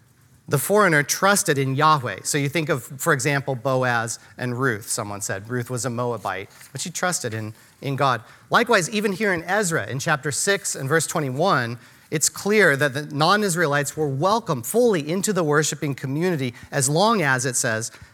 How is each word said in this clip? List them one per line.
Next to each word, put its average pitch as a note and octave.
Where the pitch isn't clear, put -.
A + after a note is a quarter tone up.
the D3
foreigner F3+
trusted F#3+
in C3+
Yahweh. C3+
So -
you C#3
think D#3
of, C#3
for D3+
example, C#3
Boaz B2
and A#2+
Ruth, A#2
someone G#2
said. G2+
Ruth B2
was B2
a B2+
Moabite, G#2+
but C3+
she F#3
trusted E3
in, A2
in C#3
God. B2+
Likewise, G#3+
even G#3
here G3+
in E3+
Ezra, E3+
in C3
chapter D3+
six -
and C#3
verse D3+
twenty-one, C3+
it's D#3+
clear G3
that C#3
the D3
non-Israelites D#3+
were D#3
welcomed E3
fully G#3
into F#3+
the F3+
worshiping D3
community C#3
as C#3
long G3
as, C3
it B2+
says, A2+